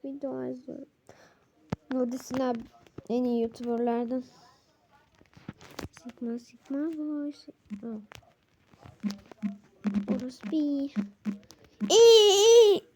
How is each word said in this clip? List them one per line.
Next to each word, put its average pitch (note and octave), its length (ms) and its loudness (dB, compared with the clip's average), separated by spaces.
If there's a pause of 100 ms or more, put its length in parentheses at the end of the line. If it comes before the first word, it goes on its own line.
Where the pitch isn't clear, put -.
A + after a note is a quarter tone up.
videolar C4+ 440 -10
izliyorum. B3+ 380 -14 (1040)
Nurdi B3+ 260 -4
Sina B3+ 340 -6 (560)
en B3 160 -2
iyi A#3+ 180 -2
YouTuber'lardan. A#3+ 800 -4 (1700)
Sigma, A#3+ 480 -14
Sigma, A#3+ 400 -14
Boy, D4+ 540 -8
Sigma. A3 680 -16 (2000)
Orospu. B3+ 460 -8
İyi, C#4+ 380 -4 (960)
iyi. G#4+ 920 8 (160)